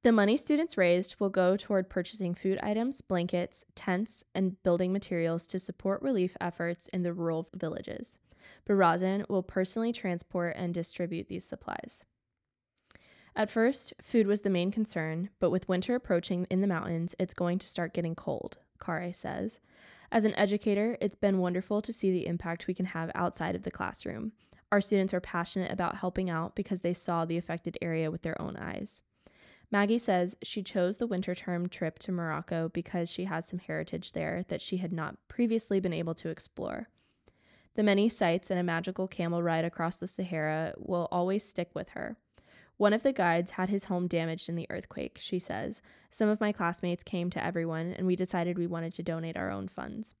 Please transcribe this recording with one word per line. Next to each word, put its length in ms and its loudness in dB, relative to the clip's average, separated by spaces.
The 100 8
money 240 6
students 400 0
raised 420 4
will 120 2
go 260 4
toward 320 0
purchasing 460 -2
food 280 0
items, 380 -2
blankets, 640 -2
tents, 480 -2
and 280 0
building 300 4
materials 540 -2
to 120 -6
support 440 -4
relief 400 2
efforts 460 -4
in 140 -2
the 120 0
rural 400 -2
villages. 640 -6
Barazan 640 4
will 120 2
personally 520 -2
transport 640 -2
and 160 -2
distribute 540 -4
these 180 -8
supplies. 580 -10
At 160 0
first, 500 2
food 260 4
was 140 4
the 100 0
main 200 4
concern, 580 -2
but 100 4
with 180 0
winter 260 2
approaching 560 0
in 120 2
the 40 2
mountains, 520 -2
it's 160 -2
going 240 0
to 100 -6
start 240 -4
getting 220 -2
cold, 440 -6
Kare 320 -4
says. 480 -6
"As 140 6
an 120 4
educator, 680 2
it's 140 -2
been 220 4
wonderful 440 0
to 100 -8
see 180 2
the 160 2
impact 400 -4
we 80 -2
can 120 0
have 280 -4
outside 400 -2
of 80 -4
the 80 -4
classroom. 640 -6
Our 80 6
students 320 2
are 80 0
passionate 500 -4
about 260 -2
helping 340 -2
out 240 -2
because 260 -2
they 140 0
saw 300 -2
the 120 0
affected 460 -4
area 280 0
with 120 -6
their 180 -4
own 160 -6
eyes." 460 -8
Maggie 280 4
says 440 2
she 200 -6
chose 340 2
the 100 -2
winter 280 -2
term 340 -2
trip 300 -4
to 140 -6
Morocco 580 -2
because 400 -2
she 140 -4
has 200 -4
some 140 -8
heritage 540 -6
there 360 -2
that 140 -6
she 160 -4
had 160 -4
not 240 -6
previously 500 2
been 140 0
able 220 -2
to 160 -6
explore. 580 -8
The 80 2
many 260 6
sights 420 2
and 80 2
a 40 2
magical 440 -2
camel 360 -2
ride 240 2
across 320 -2
the 80 -6
Sahara 720 -2
will 340 -2
always 320 2
stick 300 -6
with 160 -6
her. 260 -8
"One 160 6
of 100 2
the 100 6
guides 400 2
had 180 -2
his 140 0
home 220 0
damaged 440 -2
in 40 -2
the 140 -4
earthquake," 500 -8
she 200 -4
says. 420 -6
"Some 180 2
of 120 2
my 120 2
classmates 500 -2
came 280 -2
to 120 -4
everyone, 520 -2
and 120 -2
we 100 4
decided 420 0
we 80 0
wanted 280 -4
to 80 -8
donate 340 -4
our 140 -2
own 160 -4
funds." 540 -10